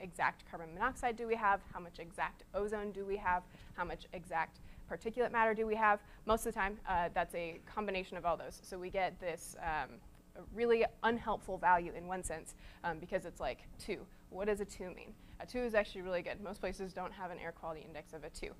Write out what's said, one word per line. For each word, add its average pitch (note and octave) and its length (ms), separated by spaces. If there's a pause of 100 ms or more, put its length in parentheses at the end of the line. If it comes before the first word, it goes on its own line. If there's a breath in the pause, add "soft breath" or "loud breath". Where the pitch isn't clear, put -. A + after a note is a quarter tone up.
exact F3 500
carbon E3 220
monoxide A#3+ 440
do A#3 100
we A3+ 80
have, G3+ 260 (120)
how F3+ 80
much E3+ 180
exact E3+ 460 (100)
ozone G#3 360
do G3 140
we G3 120
have, F3+ 260 (320 loud breath)
how F3+ 100
much D#3+ 280
exact E3 480 (280 loud breath)
particulate A3+ 440
matter A3+ 220
do A3 120
we G#3+ 80
have. G#3+ 260 (260 loud breath)
Most A3 200
of A3+ 80
the - 40
time, G3+ 200 (100)
uh, F3 260
that's F3 200
a E3+ 320
combination F#3+ 500
of E3+ 100
all E3 100
those. C#3 260
So F#3+ 160
we F3+ 120
get F#3 300
this, E3+ 420
um, D#3 280 (640)
really A#3 300 (180)
unhelpful G#3+ 560
value F3 380
in E3+ 100
one F#3 160
sense, - 320 (280 loud breath)
um, E3 160
because F3 260
it's - 160
like C3 200 (180)
two. F3 220 (300 loud breath)
What F#3+ 160
does G#3 140
a G3+ 40
two G3 220
mean? - 280 (260 loud breath)
A F3+ 60
two B3 140
is A#3+ 140
actually G3+ 280
really F3+ 200
good. E3 200
Most G3 180
places F#3 320
don't F#3 200
have F#3+ 180
an F3 80
air E3 140
quality D#3+ 340
index D#3 260
of D3 120
a E3 60
two. - 300